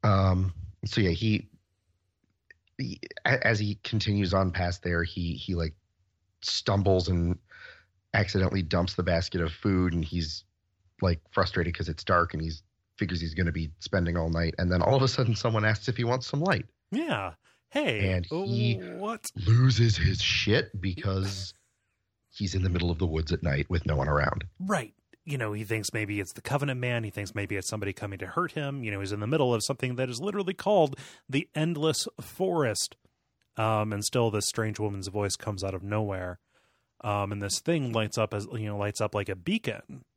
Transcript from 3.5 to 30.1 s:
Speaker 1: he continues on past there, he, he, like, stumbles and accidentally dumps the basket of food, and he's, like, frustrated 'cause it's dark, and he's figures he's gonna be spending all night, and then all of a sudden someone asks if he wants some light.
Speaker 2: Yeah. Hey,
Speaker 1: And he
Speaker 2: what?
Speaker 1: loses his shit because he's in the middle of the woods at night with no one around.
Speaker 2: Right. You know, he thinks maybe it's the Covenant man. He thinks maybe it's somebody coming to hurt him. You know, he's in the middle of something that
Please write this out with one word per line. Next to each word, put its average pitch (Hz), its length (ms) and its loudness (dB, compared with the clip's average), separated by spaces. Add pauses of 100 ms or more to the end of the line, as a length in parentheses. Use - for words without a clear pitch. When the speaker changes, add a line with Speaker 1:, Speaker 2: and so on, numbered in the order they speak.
Speaker 1:
he 104 160 0 (100)
continues 101 480 2
on 95 200 4
past 87 300 -2
there, 85 220 0
he, 85 300 -4
he, - 200 -4
like, 82 200 -2 (680)
stumbles 95 680 2
and 87 300 2 (760)
accidentally 95 480 2
dumps 87 320 0
the 95 80 -2
basket 85 400 0
of 78 100 -2
food, 92 400 2
and 85 120 0
he's, 80 400 -4 (580)
like, 85 180 2 (120)
frustrated 85 440 0
'cause 80 140 -4
it's 76 140 -8
dark, 87 280 4
and 78 100 -4
he's 80 200 -6 (340)
figures 90 240 -2
he's 80 140 -4
gonna 85 180 0
be 80 180 -4 (100)
spending 85 360 0
all 82 140 0
night, 82 280 0
and 87 140 2
then 90 100 4
all 127 140 6
of 131 60 4
a 135 60 4
sudden 117 260 2
someone 110 300 0
asks 107 240 2
if 110 80 -2
he 120 80 -2
wants 123 220 0
some 143 140 -2
light. 170 260 2 (240)
Speaker 2:
Yeah. 160 420 -2 (380)
Hey, 110 420 0
Speaker 1:
And 87 140 -2
he 117 480 0
Speaker 2:
what? 139 560 -8 (160)
Speaker 1:
loses 117 500 6
his 90 240 2
shit - 600 0
because 95 760 -4 (760)
he's 92 240 -4
in 92 80 2
the 92 60 2
middle 87 220 2
of 82 80 -2
the 92 80 0
woods 80 260 -2
at - 100 -2
night 71 280 0
with 87 160 0
no 76 100 0
one 73 120 0
around. 71 360 0 (140)
Speaker 2:
Right. 185 340 -2 (320)
You 147 140 -6
know, 110 140 -2
he 107 120 -6
thinks 107 280 -2
maybe 104 280 -2
it's 95 120 -6
the - 100 -14
Covenant 139 380 -2
man. 120 240 -2
He 104 60 -6
thinks 101 240 -8
maybe 101 220 -4
it's 95 120 -4
somebody 101 240 -4
coming 98 260 -8
to 95 80 -8
hurt 170 260 -2
him. 139 300 -6
You 113 80 -4
know, 98 100 -4
he's 98 120 -4
in 104 80 -4
the 104 60 -2
middle 127 280 2
of 107 100 0
something 127 320 -2
that 127 140 -2